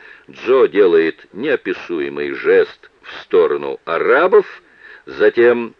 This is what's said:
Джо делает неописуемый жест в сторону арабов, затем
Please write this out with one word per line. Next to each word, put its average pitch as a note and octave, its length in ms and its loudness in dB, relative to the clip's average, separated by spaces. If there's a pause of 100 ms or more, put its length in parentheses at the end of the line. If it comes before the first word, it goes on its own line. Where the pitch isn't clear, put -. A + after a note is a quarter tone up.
(300)
Джо A#2 380 0
делает E2 680 0
неописуемый E2 960 -8
жест D#2 580 -2 (120)
в - 220 -20
сторону D2 600 -2
арабов, C3 600 2 (600)
затем A#2 760 0